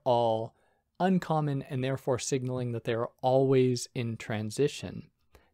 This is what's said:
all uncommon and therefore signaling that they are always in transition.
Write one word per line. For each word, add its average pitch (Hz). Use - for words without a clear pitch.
all 113
uncommon 156
and 131
therefore 131
signaling 127
that 113
they 120
are 117
always 131
in 117
transition. 110